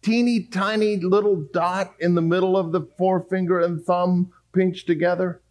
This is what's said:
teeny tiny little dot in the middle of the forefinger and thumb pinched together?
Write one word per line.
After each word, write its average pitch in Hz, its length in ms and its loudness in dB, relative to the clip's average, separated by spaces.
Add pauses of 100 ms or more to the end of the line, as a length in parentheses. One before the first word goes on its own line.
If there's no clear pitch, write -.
teeny 233 400 0
tiny 214 540 -2
little 185 560 0
dot 180 480 -2
in 175 160 2
the 165 60 2
middle 185 340 2
of 165 160 -2
the 175 100 -2 (160)
forefinger 185 640 0
and 170 240 -2
thumb 180 480 0 (200)
pinched 185 360 0
together? 175 520 -2 (100)